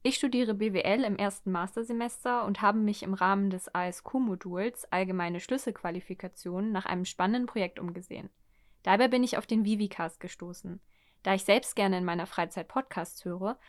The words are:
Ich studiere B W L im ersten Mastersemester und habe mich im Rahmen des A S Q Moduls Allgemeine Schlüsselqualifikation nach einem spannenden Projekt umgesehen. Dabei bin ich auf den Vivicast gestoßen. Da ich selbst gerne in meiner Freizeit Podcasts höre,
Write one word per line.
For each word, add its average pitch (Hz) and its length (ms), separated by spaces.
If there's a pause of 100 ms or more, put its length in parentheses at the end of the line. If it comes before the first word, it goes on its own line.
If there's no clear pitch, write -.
Ich 262 120
studiere 247 400
B 214 180
W 185 80
L 226 240
im 208 120
ersten 196 360
Mastersemester 233 920
und 196 160
habe 208 160
mich 208 240
im 190 100
Rahmen 196 380
des - 240
A 180 100
S 180 180
Q - 160
Moduls 196 720
Allgemeine 180 500
Schlüsselqualifikation 190 1300
nach 190 140
einem 180 180
spannenden 214 400
Projekt 185 340
umgesehen. 180 520 (520)
Dabei 208 260
bin 247 140
ich 247 140
auf - 100
den 220 200
Vivicast 202 520
gestoßen. 175 640 (420)
Da 190 120
ich 190 100
selbst - 320
gerne 196 220
in 180 80
meiner 170 180
Freizeit 170 420
Podcasts - 600
höre, 185 320 (100)